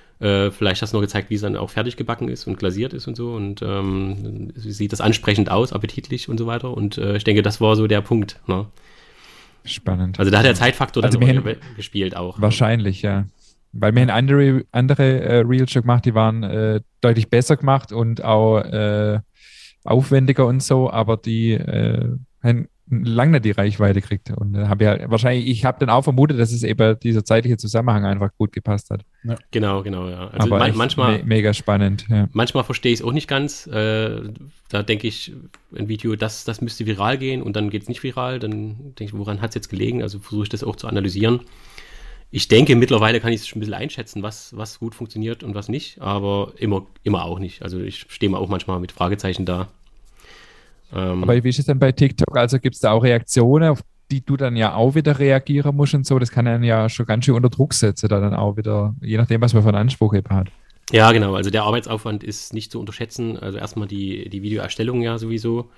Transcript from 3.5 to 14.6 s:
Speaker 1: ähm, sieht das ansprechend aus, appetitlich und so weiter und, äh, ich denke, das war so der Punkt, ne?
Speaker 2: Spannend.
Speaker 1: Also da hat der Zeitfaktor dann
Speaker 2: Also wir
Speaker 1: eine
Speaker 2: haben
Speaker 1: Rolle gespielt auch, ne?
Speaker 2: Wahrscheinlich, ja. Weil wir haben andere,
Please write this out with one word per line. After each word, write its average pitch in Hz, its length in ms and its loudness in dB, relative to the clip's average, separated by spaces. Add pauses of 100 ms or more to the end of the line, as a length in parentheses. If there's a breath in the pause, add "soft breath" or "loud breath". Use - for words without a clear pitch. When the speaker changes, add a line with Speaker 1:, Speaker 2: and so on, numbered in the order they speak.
Speaker 1:
ähm, 98 960 -6
sieht 104 360 -6
das 98 100 -6
ansprechend 107 500 2
aus, 110 200 2
appetitlich - 580 -8
und 113 100 -4
so 117 80 -4
weiter 120 280 -6
und, 104 220 -4
äh, 104 180 -2
ich 101 100 -6
denke, 104 180 4
das 104 180 -2
war 110 140 6
so 110 100 4
der 104 160 2
Punkt, 110 460 -2
ne? 92 180 -2 (1000 soft breath)
Speaker 2:
Spannend. 92 520 -4
Speaker 1:
Also 98 140 2
da 104 80 6
hat 117 60 6
der 120 100 4
Zeitfaktor 120 480 0
dann 127 60 2
Speaker 2:
Also 117 100 2
wir 123 80 4
Speaker 1:
eine 131 100 4
Speaker 2:
haben 135 60 0
Speaker 1:
Rolle 110 140 -6 (180)
gespielt 98 400 -6
auch, 90 220 -8
ne? 104 40 -6
Speaker 2:
Wahrscheinlich, 107 640 2
ja. 98 220 0 (460 soft breath)
Weil 107 220 0
wir 123 80 6
haben 127 80 4
andere, 135 640 4